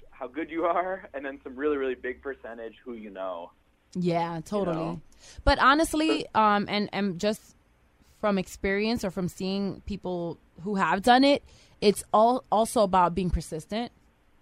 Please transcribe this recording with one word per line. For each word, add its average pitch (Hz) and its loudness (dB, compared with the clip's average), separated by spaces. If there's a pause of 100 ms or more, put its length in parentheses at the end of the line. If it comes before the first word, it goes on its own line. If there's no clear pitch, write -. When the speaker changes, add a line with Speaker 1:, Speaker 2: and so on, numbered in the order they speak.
(100)
Speaker 1:
how - -14
good 147 -8
you 165 -4
are, 185 -2
and 135 -8
then 139 -10
some 131 -14
really, 147 0
really 131 -2
big 127 -10
percentage 117 -12 (100)
who 123 -12
you 107 -14
know. 92 -10 (440)
Speaker 2:
Yeah, 170 -2
totally. 185 -4
Speaker 1:
You - -6
know? 165 -8 (440)
Speaker 2:
But 285 4
honestly, 311 4
Speaker 1:
So 214 4
Speaker 2:
um, 208 4
and, 208 -2
and 196 -2
just 214 0 (800)
from 208 2
experience 208 -2
or 190 -2
from 180 -4
seeing 190 -4
people 175 -6 (240)
who 202 -4
have 185 0
done 254 6
it, 285 4 (380)
it's - 2
all 233 4
also 220 2
about 180 4
being 180 0
persistent. 175 -6 (520)